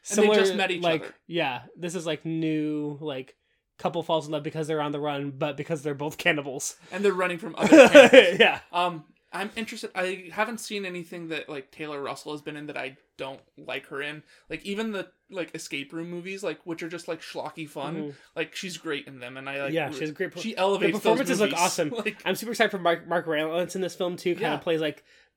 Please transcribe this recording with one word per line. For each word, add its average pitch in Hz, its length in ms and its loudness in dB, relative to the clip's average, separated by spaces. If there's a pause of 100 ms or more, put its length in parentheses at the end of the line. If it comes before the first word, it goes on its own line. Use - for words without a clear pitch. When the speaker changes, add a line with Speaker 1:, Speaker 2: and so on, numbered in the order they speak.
Speaker 1:
And - 80 -2
they 208 60 4
Speaker 2:
similar, 208 160 6
Speaker 1:
just 190 160 2
met 185 160 0
each 175 120 -4
Speaker 2:
like, 165 200 0
Speaker 1:
other. - 100 -14 (140)
Speaker 2:
yeah, 147 340 -4 (160)
this 165 180 -8
is, 170 120 -8
like, 156 180 -6
new, 151 760 -4
like, 135 360 -10 (420)
couple 170 240 -4
falls 160 240 -2
in 151 60 -10
love 151 120 -4
because 156 240 -6
they're 151 140 -2
on 147 100 -2
the 147 80 -6
run, 143 380 -4
but 147 180 -4
because 151 280 -8
they're 147 100 -4
both 147 240 -8
cannibals. 143 600 -2 (140)
Speaker 1:
And 190 140 -4
they're 196 80 4
running 180 240 -2
from 165 180 -12
Speaker 2:
<laughs> - 40 -10
Speaker 1:
other 254 300 12
cannibals. 233 500 12
Speaker 2:
Yeah. 175 200 6 (120)
Speaker 1:
Um, 175 320 -2 (300)
I'm 190 220 -8
interested. 220 400 -10
I 185 380 -4
haven't 220 260 -4
seen 202 260 -8
anything 175 440 -10
that, 151 180 -6
like, 143 240 -12
Taylor 151 300 -10
Russell 139 300 -8
has 147 100 -10
been 151 160 -12
in 147 100 -12
that 147 100 -12
I 135 200 -8 (200)
don't 135 220 -12 (180)
like 143 300 -10
her 139 140 -10
in. 147 220 -10 (260)
Like, 156 160 -10
even 214 260 -6
the, 196 160 -8 (220)
like, 180 260 -10
escape 139 380 -10
room 165 180 -10
movies, 185 320 -10
like, 160 220 -6
which 165 180 -8
are 165 60 -10
just, 170 180 -12
like, 165 140 -8
schlocky 151 460 -12
fun. 147 280 -8
Speaker 2:
Mm-hmm. 151 140 -6 (260)
Speaker 1:
Like, 160 200 -8
she's 175 220 -10
great 147 300 -8
in 135 120 -18
them, 123 180 -14
and 135 120 -12
I, 139 140 -6
like, 139 100 -4
Speaker 2:
Yeah, 156 140 -2
Speaker 1:
re-, 147 60 -8
Speaker 2:
she 151 80 -10
has 156 100 -6
great 156 220 -6
per-, 180 80 -12
Speaker 1:
she 220 160 -8
elevates 185 360 2
Speaker 2:
the 208 60 -4
performances 247 400 2
Speaker 1:
those 208 100 2
Speaker 2:
look - 20 -2
Speaker 1:
movies. 170 140 2
Speaker 2:
awesome. 175 240 0
Speaker 1:
<laughs> 131 80 -6
Like, 208 280 -6
Speaker 2:
I'm 185 100 0
super 220 160 -8
excited 214 200 2
for 196 80 -6
Mark, 170 280 0
Mark 170 180 -2
Rylance 160 500 -2
in 190 60 -4
this 175 140 -4
film 175 220 -4
too. 175 160 -2
Kinda 170 160 -2
Speaker 1:
Yeah. 151 80 -2
Speaker 2:
plays, 160 240 0
like, 151 220 -4 (340)